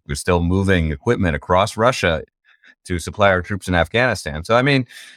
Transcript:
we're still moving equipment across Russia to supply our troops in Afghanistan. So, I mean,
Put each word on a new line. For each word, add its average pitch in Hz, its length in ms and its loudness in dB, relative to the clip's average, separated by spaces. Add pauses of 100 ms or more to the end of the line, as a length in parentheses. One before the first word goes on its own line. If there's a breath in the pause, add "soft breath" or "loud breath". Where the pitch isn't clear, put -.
we're 71 100 -6
still 87 260 0
moving 90 500 0
equipment 90 420 -2
across 90 420 0
Russia 104 460 0 (640 soft breath)
to 90 160 -6
supply 101 300 2
our 90 120 2
troops 98 240 -8
in 92 80 0
Afghanistan. 87 720 0
So, 113 100 0
I 123 80 4
mean, 135 240 2 (300 loud breath)